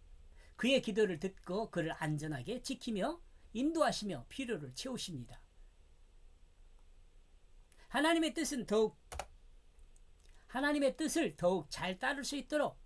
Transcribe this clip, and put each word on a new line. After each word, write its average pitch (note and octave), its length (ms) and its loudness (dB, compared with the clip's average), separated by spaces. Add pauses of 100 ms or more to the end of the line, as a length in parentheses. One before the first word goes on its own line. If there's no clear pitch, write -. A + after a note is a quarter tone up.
(560)
그의 B3+ 240 4
기도를 G3 380 2
듣고 F#3+ 520 -4
그를 E3 220 0 (100)
안전하게 D#3 600 -4
지키며 B3 580 -2 (360)
인도하시며 A#3 720 0
필요를 F3 460 -6
채우십니다. F#3 680 -6 (2500)
하나님의 D#4 480 2
뜻은 C#4 320 0
더욱, G#3+ 320 2 (1500)
하나님의 C#4 480 2
뜻을 D4 400 2
더욱 F3 340 2
잘 F#3 300 -4
따를 C4+ 240 -2
수 - 100 -4
있도록 C#4+ 520 -2